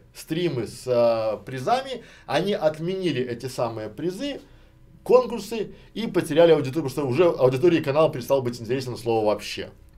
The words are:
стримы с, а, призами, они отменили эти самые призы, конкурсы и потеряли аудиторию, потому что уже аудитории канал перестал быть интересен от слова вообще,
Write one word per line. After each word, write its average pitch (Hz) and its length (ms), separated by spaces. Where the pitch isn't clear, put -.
стримы 156 520
с, - 200
а, 117 500
призами, 208 640
они 175 300
отменили 156 680
эти 120 220
самые 113 460
призы, 185 500
конкурсы 233 720
и 214 140
потеряли 160 460
аудиторию, 139 360
потому - 0
что 143 180
уже 135 200
аудитории 156 560
канал 151 280
перестал 139 300
быть 120 180
интересен 120 360
от 101 60
слова 113 260
вообще, 101 420